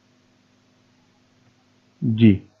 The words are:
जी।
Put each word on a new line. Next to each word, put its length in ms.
जी। 300